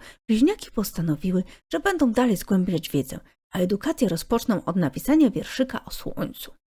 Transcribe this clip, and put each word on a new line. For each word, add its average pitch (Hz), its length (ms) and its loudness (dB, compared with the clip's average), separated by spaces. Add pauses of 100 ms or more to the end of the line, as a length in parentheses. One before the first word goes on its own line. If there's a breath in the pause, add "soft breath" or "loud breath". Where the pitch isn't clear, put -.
(280 loud breath)
bliźniaki 262 420 2
postanowiły, 185 720 -2 (300 loud breath)
że 320 80 -2
będą 311 320 2
dalej 240 240 4
zgłębiać 180 540 0
wiedzę, 143 300 -2 (340 soft breath)
a - 40 -2
edukację 202 500 0
rozpoczną - 560 -2
od 175 120 -2
napisania 240 540 4
wierszyka - 540 -4
o - 60 -18
słońcu. - 640 -8 (120)